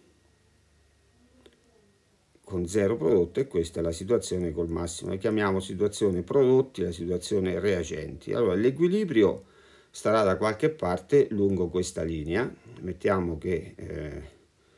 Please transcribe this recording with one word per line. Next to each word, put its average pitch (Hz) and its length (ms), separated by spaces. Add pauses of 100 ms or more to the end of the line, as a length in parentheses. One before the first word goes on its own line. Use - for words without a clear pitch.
(2500)
con 90 240
zero 98 280
prodotto - 440
e 135 80
questa 82 320
è - 20
la 85 80
situazione 92 640
col 85 160
massimo. 82 420
La 92 60
chiamiamo 104 420
situazione 95 640
prodotti, 127 600
la 87 100
situazione 90 640
reagenti. 85 760
Allora, 107 220
l'equilibrio 135 920 (500)
starà 110 280
da 95 120
qualche 110 320
parte 131 640
lungo 98 380
questa 87 340
linea. 82 520 (280)
Mettiamo 90 560
che, 87 380
eh, 76 460 (560)